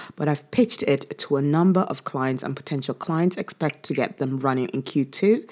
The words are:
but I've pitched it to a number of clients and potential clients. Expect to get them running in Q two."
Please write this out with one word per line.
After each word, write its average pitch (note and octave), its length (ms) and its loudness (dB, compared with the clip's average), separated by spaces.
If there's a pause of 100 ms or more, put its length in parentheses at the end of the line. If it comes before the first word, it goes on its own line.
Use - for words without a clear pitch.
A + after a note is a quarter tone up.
(180)
but D3 100 0
I've D3 240 -2
pitched - 320 2
it - 340 0
to - 200 -2
a C#3 40 2
number E3+ 380 4
of - 240 -4
clients C3 400 -4
and C3+ 120 -6
potential C3+ 380 -6
clients. E3+ 440 0
Expect - 460 -6
to - 120 -4
get B2+ 220 -2
them C3+ 200 -2
running C3 300 0
in C3+ 160 -4
Q C3+ 220 0
two." G#3 460 2